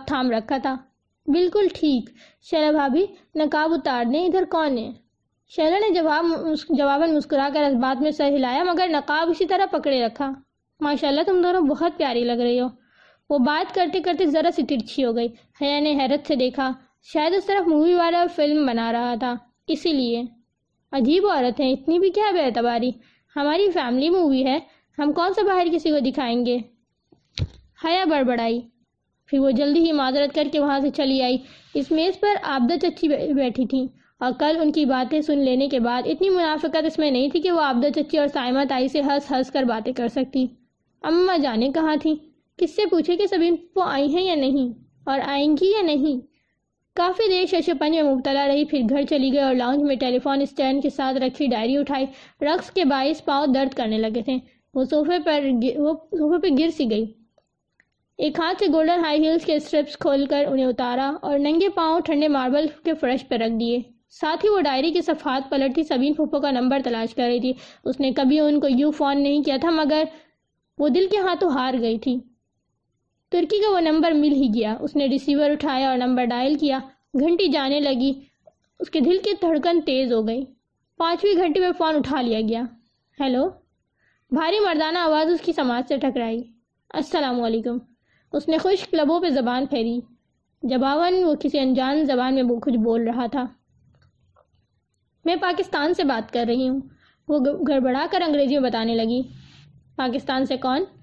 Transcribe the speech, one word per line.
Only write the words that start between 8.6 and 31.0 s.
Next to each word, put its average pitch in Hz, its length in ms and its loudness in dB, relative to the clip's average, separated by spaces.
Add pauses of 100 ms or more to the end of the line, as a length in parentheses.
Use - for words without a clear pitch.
مگر 359 260 0
نقاب 302 380 0
اسی 339 180 0
طرح 381 200 0
پکڑے 285 360 0
رکھا۔ 269 300 -4 (480)
"ماشاءاللہ، 294 460 0
تم 370 160 2
دونوں 359 180 2
بہت 320 360 0
پیاری 240 280 -2
لگ 240 80 0
رہی 240 280 0
ہو۔" 247 60 0 (640)
وہ 294 80 2
بات 294 360 0
کرتے 359 260 0
کرتے 349 260 0
ذرا 311 300 2
سی 311 60 -2
ترچھی 254 420 -4
ہو 226 120 -2
گئی۔ 233 120 -2 (340)
حیا 285 180 0
نے 302 140 0
حیرت 277 320 0
سے 311 80 0
دیکھا، 254 380 -2 (300)
شاید 330 320 -2
اس 392 120 0
طرف 392 220 0
مووی 320 260 4
والا 349 300 2 (120)
فلم 294 300 2
بنا 233 260 -2
رہا 240 220 -2
تھا، 240 200 -4 (320)
اسی 320 260 -2
لیے۔ 240 300 -2 (680)
"عجیب 294 340 2
عورت 269 340 0
ہے، 262 120 0
اتنی 320 260 0
بھی 381 120 2
کیا 415 220 0
بے 349 80 0
اعتباری؟ 240 500 0 (460)
ہماری 320 340 2
فیملی 269 380 0
مووی 294 360 2
ہے، 269 140 0 (400)
ہم 294 140 0
کون 359 200 0
سا 370 100 0
باہر 370 300 2
کسی 330 180 0
کو 302 80 2
دکھائیں 247 480 -2
گے؟" 247 120 -2 (1300)
حیا 359 200 2
بڑبڑائی۔ 240 560 0 (680)
پھر 277 120 0
وہ 269 120 4
جلدی 285 300 2
ہی 330 120 4
معذرت 277 420 0
کر 294 180 0
کے 302 80 0
وہاں 277 200 2
سے 285 100 0
چلی 269 320 0